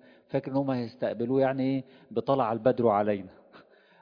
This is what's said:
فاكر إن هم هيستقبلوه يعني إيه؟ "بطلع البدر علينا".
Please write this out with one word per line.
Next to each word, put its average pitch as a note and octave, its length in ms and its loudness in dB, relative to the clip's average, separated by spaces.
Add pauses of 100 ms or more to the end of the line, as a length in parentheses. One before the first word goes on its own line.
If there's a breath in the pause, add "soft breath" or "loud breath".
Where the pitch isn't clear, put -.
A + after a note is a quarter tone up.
(280 loud breath)
فاكر C3+ 240 -6
إن C3+ 60 -2
هم C#3 140 -2
هيستقبلوه A#2+ 680 -2
يعني C3+ 220 0
إيه؟ C3+ 200 0 (280 loud breath)
"بطلع A#2 420 0
البدر A#2 340 2
علينا". G2+ 420 2 (720 loud breath)